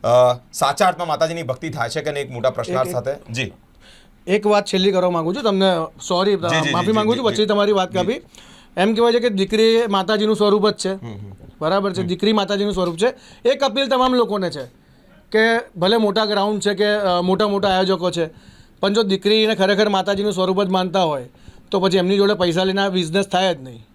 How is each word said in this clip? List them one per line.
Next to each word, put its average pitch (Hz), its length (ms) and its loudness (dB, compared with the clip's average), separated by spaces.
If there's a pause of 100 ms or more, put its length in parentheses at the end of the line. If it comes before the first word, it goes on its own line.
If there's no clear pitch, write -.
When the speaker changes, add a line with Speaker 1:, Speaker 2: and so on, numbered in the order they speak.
Speaker 1:
અ, - 40 0 (440)
સાચા 143 340 0
અર્થમાં 175 220 -2
માતાજીની 160 340 -2
ભક્તિ 135 280 -8
થાય 120 180 -6
છે 156 120 -6
કે 127 120 -6
નહીં, 143 120 -6
એક 127 60 -12
મોટા 123 200 -2
પ્રશ્નાર્થ 127 380 -4
Speaker 2:
એક, - 80 -6
એક 123 80 -4
Speaker 1:
સાથે. 135 280 -8
જી. 113 200 -6 (760)
Speaker 2:
એક 202 200 0
વાત 208 180 4
છેલ્લી 190 280 0
કરવા 180 180 2
માંગુ 170 240 0
છું 285 80 -6
તમને, 190 340 2 (320)
સોરી, 190 280 2
Speaker 1:
જી, 160 260 -2
જી, - 80 -2
Speaker 2:
માફી 175 160 0
Speaker 1:
જી, 214 60 2
Speaker 2:
માંગુ 220 220 2
Speaker 1:
જી, 254 40 -2
Speaker 2:
છું, 262 60 -4
Speaker 1:
જી. 208 80 2
Speaker 2:
વચ્ચે 208 140 0
તમારી 208 260 2
વાત 185 180 0
Speaker 1:
જી. 196 60 -6
Speaker 2:
કાપી. 185 240 -2 (560)
એમ 202 180 2
કહેવાય 233 180 4
છે 240 60 2
કે 240 100 0
દીકરી 202 340 0
એ 226 240 4
માતાજીનું 208 500 0
સ્વરૂપ 208 320 2
જ 208 80 -2
છે. 190 160 -6
Speaker 1:
હમ, 120 200 -12
હમ. 101 200 -14 (280)
Speaker 2:
બરાબર 190 320 0
છે, 180 80 -4
Speaker 1:
હમ. 180 60 -4
Speaker 2:
દીકરી 185 260 0
માતાજીનું 202 420 0
સ્વરૂપ 175 220 -2
છે. 220 180 0 (340)
એક 277 140 0
અપીલ 269 240 0
તમામ 254 280 2
લોકોને 202 360 0
છે 143 140 -10 (680)
કે 226 280 2 (160)
ભલે 190 200 2
મોટા 214 280 0
ગ્રાઉન્ડ 208 380 -2
છે 202 120 0
કે, 208 200 0
અ, 190 260 0
મોટા 185 280 2
મોટા 196 200 0
આયોજકો 185 420 0
છે, 170 400 -6 (300)
પણ 202 120 0
જો 226 100 2
દીકરીને 214 520 2
ખરેખર 196 340 2
માતાજીનું 202 440 0
સ્વરૂપ 185 300 0
જ 196 60 0
માનતા 185 340 0
હોય 143 260 -2 (420)
તો 196 100 0
પછી 185 180 2
એમની 185 180 2
જોડે 202 180 2
પૈસા 175 300 0
લઈને 190 180 -2
આ 196 60 0
બિઝનેસ 185 400 -2
થાય 185 260 0
જ 135 60 -10
નહીં. 120 340 -20